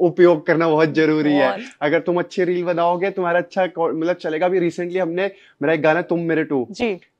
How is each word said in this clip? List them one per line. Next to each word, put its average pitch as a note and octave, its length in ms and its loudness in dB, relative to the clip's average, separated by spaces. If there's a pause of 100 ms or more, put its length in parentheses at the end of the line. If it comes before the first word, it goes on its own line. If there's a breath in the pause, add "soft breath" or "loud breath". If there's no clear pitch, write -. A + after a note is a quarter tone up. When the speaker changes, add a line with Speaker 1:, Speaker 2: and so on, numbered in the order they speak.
Speaker 1:
उपयोग F3 460 4
करना E3 220 2
बहुत D#3 240 2
जरूरी D#3 400 2
है। C#3 160 4
Speaker 2:
बहुत। A2 120 -4 (200)
Speaker 1:
अगर D3+ 200 0
तुम F3 180 -2
अच्छी F3 260 -2
रील F3 200 -2
बनाओगे, F3 460 0
तुम्हारा F3 280 -2
अच्छा F3+ 280 -2
को-, E3 280 -2
मतलब, E3 220 -2
चलेगा। E3 300 -4
अभी F3 240 0
recently F3 300 -6
हमने, F#3 320 -4 (300 loud breath)
मेरा D#3 120 2
एक D#3 80 -2
गाना D#3+ 200 2
तुम E3+ 180 -2
मेरे D#3+ 240 -2
टू, C3 260 -2
Speaker 2:
जी। G#3 300 -4 (200)